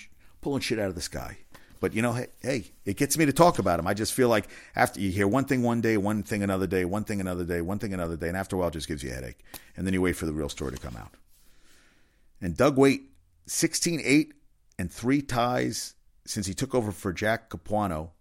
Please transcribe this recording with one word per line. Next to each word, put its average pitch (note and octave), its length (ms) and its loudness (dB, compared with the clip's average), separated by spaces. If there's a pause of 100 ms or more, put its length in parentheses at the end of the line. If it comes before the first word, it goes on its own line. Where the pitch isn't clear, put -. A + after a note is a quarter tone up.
(420)
pulling C#3 180 -2
shit A2+ 180 -2
out G2+ 100 0
of F2+ 60 -4
the E2+ 60 -8
sky. - 380 -8 (400)
But, F#2 160 -2
you A2 80 2
know, A#2+ 100 2
hey, B2 140 -4 (140)
hey, A#2+ 320 -4 (120)
it G2+ 120 -2
gets C#3+ 200 2
me D#3 100 6
to C3+ 60 4
talk E3+ 260 6
about F#2 200 4
'em. E2 80 -2
I G2+ 80 2
just G#2+ 200 -2
feel B2 140 4
like G#2+ 200 4 (260)
after - 240 0
you G2 120 0
hear G2 180 2
one C3+ 160 2
thing C3+ 180 2
one A#2 180 2
day, A2+ 160 4
one G2+ 260 0
thing G#2 200 -4
another F#2+ 240 0
day, F#2 180 2
one G2+ 200 -2
thing G2+ 160 -4
another F2+ 240 -4
day, F2 160 -2
one F#2+ 180 -4
thing G#2 140 -6
another E2+ 240 -4
day, E2 120 -4
and F2+ 80 -4
after F#2+ 200 -4
a - 20 -2
while F2+ 100 2
it D#2+ 40 -6
just D#2 160 -8
gives D2 140 -6
you C2 80 -8
a B1 40 -8
headache. B1+ 300 -12 (320)
And F2+ 100 -4
then F#2+ 80 0
you F2+ 60 2
wait F2+ 160 2
for F2 100 -4
the D2+ 60 -2
real D2+ 160 -4
story C2+ 240 -6
to C2 60 -8
come B1 180 -12
out. G#1 180 -18 (1300)
And F2 160 -4
Doug D3 200 4
Weight, C3+ 340 4 (360)
sixteen - 560 -2
eight D3+ 300 4 (460)
and F2+ 120 -4
three C3+ 320 0
ties B2 720 -2 (300)
since G2+ 220 -4
he F#2 80 -4
took C3 200 -4
over G#2+ 180 2
for F#2 200 -4
Jack G#2+ 380 -2
Capuano F2 720 -4